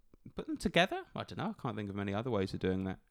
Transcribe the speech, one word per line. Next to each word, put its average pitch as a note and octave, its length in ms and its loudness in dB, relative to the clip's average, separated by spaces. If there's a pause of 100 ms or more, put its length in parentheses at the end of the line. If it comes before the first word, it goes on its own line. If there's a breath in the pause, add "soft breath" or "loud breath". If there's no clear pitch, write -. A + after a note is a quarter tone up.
(360)
put - 100 -6
them D4+ 120 -4
together, G3 440 4 (140)
I A2 80 -2
don't - 140 -8
know, G3 200 -2
I - 40 -14
can't A#2 140 -2
think G#2 140 -2
of F#2+ 60 -4
many G2+ 180 0
other A#2 160 0
ways G2 240 2
of F2+ 60 -4
doing F#2+ 240 2
that. F#2 160 -2 (100)